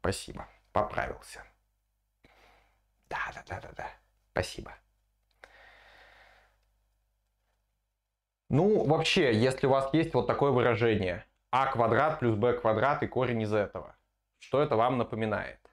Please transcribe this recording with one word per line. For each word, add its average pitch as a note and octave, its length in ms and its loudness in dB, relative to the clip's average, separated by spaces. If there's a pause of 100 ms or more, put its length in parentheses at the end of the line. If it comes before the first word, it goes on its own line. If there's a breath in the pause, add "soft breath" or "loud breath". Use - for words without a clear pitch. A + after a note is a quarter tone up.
Спасибо. - 480 -6 (240)
Поправился. - 720 -4 (1600 soft breath)
Да, - 240 -8
да, - 140 -18
да, - 140 -12
да, - 160 -20
да. - 140 -12 (420)
Спасибо. - 420 -6 (3750 loud breath)
Ну, F#3+ 360 2
вообще, D#3 480 2
если C3 360 2
у - 20 4
вас C3+ 240 2
есть D#3+ 180 2
вот A#2+ 140 0
такое C#3 240 2
выражение: A2+ 760 2 (280)
А C3 180 2
квадрат A#2 480 2
плюс A#2 180 2
Б A#2+ 220 2
квадрат A#2 460 0
и - 20 -4
корень A#2+ 360 -2
из G#2+ 100 -2
этого, F#2 440 -4 (440)
что - 200 -2
это D3 140 0
вам B2 240 2
напоминает? A2 600 -4 (120)